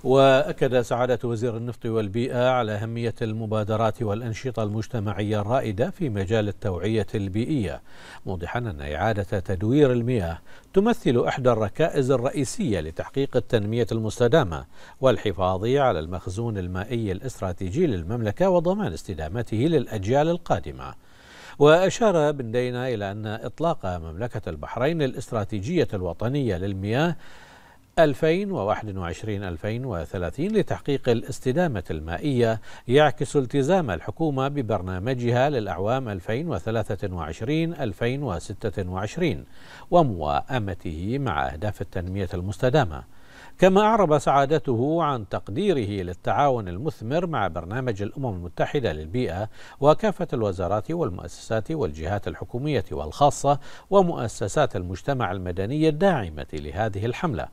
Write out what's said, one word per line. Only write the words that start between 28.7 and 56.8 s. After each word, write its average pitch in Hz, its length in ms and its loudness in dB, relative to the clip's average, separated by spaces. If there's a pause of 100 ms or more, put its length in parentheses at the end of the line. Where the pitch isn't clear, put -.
وعشرين 98 460 -4
ألفين 107 420 -4
وثلاثين 98 720 -2
لتحقيق 135 520 0
الاستدامة 123 840 0
المائية 110 680 0 (260)
يعكس 139 480 4
التزام 139 560 2
الحكومة 135 560 -2
ببرنامجها 120 1040 0
للأعوام 110 600 -2
ألفين 110 400 -4
وثلاثة 107 640 -4
وعشرين 131 580 -2
ألفين 127 500 -2
وستة 95 680 -4
وعشرين 101 560 -2 (460)
وموائمته 98 1300 0
مع 73 280 0
أهداف 82 340 -4
التنمية 92 520 -4
المستدامة. 98 720 0 (560)
كما 190 220 8
أعرب 208 360 6
سعادته 139 840 2
عن 127 260 -2
تقديره 104 760 0
للتعاون 113 640 0
المثمر 131 600 -4
مع 120 200 0
برنامج 98 540 -4
الأمم 110 340 -4
المتحدة 104 580 -2
للبيئة 90 560 -4 (300)
وكافة 156 540 4
الوزارات 101 580 0
والمؤسسات 110 800 -4
والجهات 90 560 -2
الحكومية 123 640 -2
والخاصة 139 680 2 (300)
ومؤسسات 147 840 2
المجتمع 95 560 -2
المدني 98 580 0
الداعمة 135 640 0
لهذه 95 520 -4